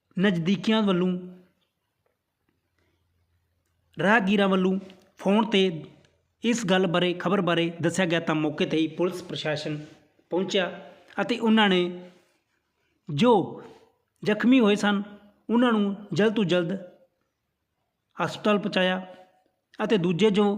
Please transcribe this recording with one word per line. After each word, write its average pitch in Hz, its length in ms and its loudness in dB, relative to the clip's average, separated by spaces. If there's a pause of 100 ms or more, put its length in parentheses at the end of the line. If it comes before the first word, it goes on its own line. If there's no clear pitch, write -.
(180)
ਨਜ਼ਦੀਕੀਆਂ 196 640 0
ਵੱਲੋਂ, 185 300 2 (2750)
ਰਾਹਗੀਰਾਂ 196 500 2
ਵੱਲੋਂ 190 320 2 (380)
ਫੋਨ 208 280 2
'ਤੇ 190 240 2 (760)
ਇਸ 226 220 -2
ਗੱਲ 185 220 2
ਬਾਰੇ, 175 260 0
ਖਬਰ 180 280 -2
ਬਾਰੇ 170 280 0 (120)
ਦੱਸਿਆ 170 240 0
ਗਿਆ, 165 140 0
ਤਾਂ 165 160 -2
ਮੌਕੇ 151 300 -2
'ਤੇ 156 120 -2
ਹੀ 160 100 0
ਪੁਲਿਸ 175 360 -4
ਪ੍ਰਸ਼ਾਸਨ 151 600 -6 (460)
ਪਹੁੰਚਿਆ 185 400 -2 (500)
ਅਤੇ 233 180 -4
ਉਹਨਾਂ 220 300 4
ਨੇ 185 100 4 (1300)
ਜੋ 170 220 2 (920)
ਜ਼ਖਮੀ 214 360 4
ਹੋਏ 208 160 4
ਸਨ, 202 260 0 (480)
ਉਹਨਾਂ 240 220 2
ਨੂੰ 202 240 0 (180)
ਜਲਦ 202 220 2
ਤੋਂ 214 100 0
ਜਲਦ 175 280 0 (1400)
ਹਸਪਤਾਲ 208 400 0
ਪਹੁੰਚਾਇਆ 185 440 -2 (800)
ਅਤੇ 214 180 0
ਦੂਜੇ 180 320 2
ਜੋ 208 160 2 (120)